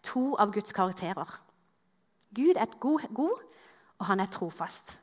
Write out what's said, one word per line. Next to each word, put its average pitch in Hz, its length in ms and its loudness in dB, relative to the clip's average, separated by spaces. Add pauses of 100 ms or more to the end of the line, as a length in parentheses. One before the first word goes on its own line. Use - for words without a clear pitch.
to 262 380 0
av 202 100 6
Guds 208 240 -4
karakterer. 185 540 -2 (1040)
Gud 302 240 6
er - 240 0
god, 302 320 2
god, 302 260 0 (600)
og 175 80 -4
han 196 100 4
er 185 140 -2
trofast. - 680 -8